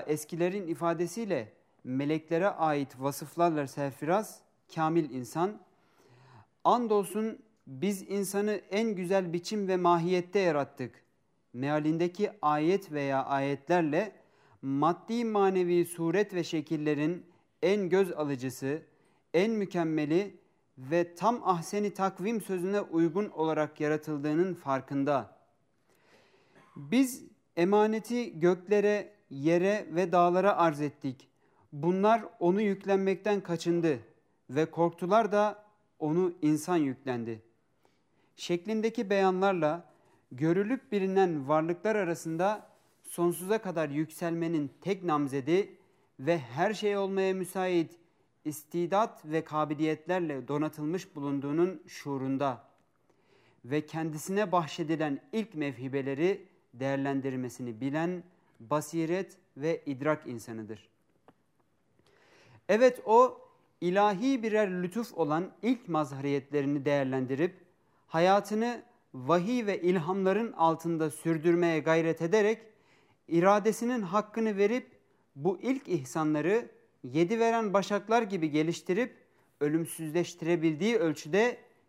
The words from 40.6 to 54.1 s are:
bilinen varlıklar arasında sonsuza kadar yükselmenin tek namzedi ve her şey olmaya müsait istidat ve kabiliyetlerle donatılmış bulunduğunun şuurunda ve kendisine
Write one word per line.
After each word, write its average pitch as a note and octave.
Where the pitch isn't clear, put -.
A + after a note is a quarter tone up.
bilinen F#3+
varlıklar E3+
arasında F3
sonsuza F3
kadar E3+
yükselmenin E3
tek F#3
namzedi D3
ve D#3+
her D3
şey G3+
olmaya F#3+
müsait F#3
istidat F3
ve D#3
kabiliyetlerle D3+
donatılmış D3+
bulunduğunun C#3+
şuurunda C3+
ve D3+
kendisine E3